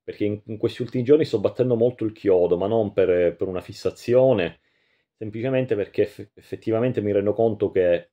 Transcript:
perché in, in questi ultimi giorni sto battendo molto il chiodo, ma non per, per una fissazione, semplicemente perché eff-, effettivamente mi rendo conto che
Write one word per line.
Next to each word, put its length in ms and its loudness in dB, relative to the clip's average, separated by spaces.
perché 220 -6
in, 200 -4
in 120 -12
questi 240 -4
ultimi 220 -4
giorni 200 4
sto 160 -2
battendo 360 0
molto 280 0
il 100 -4
chiodo, 440 2
ma 80 -2
non 280 0
per, 420 2
per 120 -6
una 140 -6
fissazione, 1000 0
semplicemente 600 -4
perché 260 -4
eff-, 320 -6
effettivamente 680 -4
mi 120 -4
rendo 220 0
conto 360 0
che 440 0